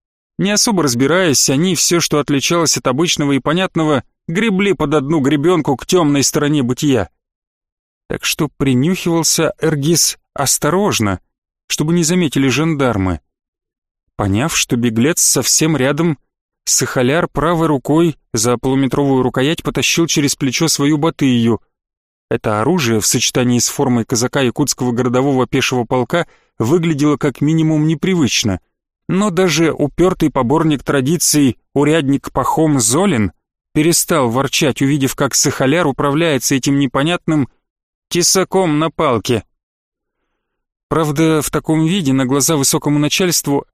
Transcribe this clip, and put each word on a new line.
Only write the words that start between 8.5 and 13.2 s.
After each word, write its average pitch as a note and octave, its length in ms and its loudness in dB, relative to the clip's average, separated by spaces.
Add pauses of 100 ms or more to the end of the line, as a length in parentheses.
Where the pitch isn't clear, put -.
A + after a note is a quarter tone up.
принюхивался D#3 1040 0
Эргис D#3 580 0 (140)
осторожно, C3+ 880 0 (460)
чтобы D#3 280 -2
не F3 100 2
заметили D3+ 440 0
жандармы. B2 720 0 (960)